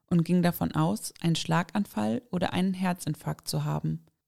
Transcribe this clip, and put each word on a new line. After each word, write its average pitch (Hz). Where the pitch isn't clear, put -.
und 170
ging 180
davon 175
aus, 165
einen 165
Schlaganfall 208
oder 175
einen 185
Herzinfarkt 180
zu 151
haben. 156